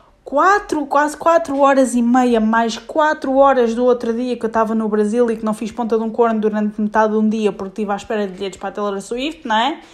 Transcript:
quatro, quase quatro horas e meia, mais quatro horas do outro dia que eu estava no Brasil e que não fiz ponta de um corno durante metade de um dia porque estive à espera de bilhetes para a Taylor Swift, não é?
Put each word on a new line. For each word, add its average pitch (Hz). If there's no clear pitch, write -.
quatro, 330
quase 285
quatro 330
horas 269
e 240
meia, 240
mais 226
quatro 302
horas 254
do 247
outro 240
dia 240
que 233
eu -
estava 220
no 220
Brasil 214
e 226
que 220
não 214
fiz 214
ponta 226
de 220
um 226
corno 226
durante 214
metade 214
de 214
um 220
dia 214
porque 190
estive 202
à 196
espera 208
de 190
bilhetes 190
para 196
a -
Taylor 202
Swift, 262
não 220
é? 285